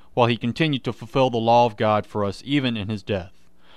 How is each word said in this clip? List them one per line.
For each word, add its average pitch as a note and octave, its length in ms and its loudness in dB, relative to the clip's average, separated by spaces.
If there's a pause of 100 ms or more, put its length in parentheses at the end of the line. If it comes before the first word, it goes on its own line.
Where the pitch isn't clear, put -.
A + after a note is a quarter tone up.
(120)
while B2 140 4
he A#2 100 2
continued C3 480 -2
to A#2+ 80 -4
fulfill C3 380 0
the A#2+ 80 -2
law A#2 280 4
of A2 100 -6
God G#2+ 300 0
for G#2 180 -4
us G2+ 200 -6
even C3 320 -2
in G2+ 120 -6
his G#2+ 140 -6
death. F#2 300 -6 (440)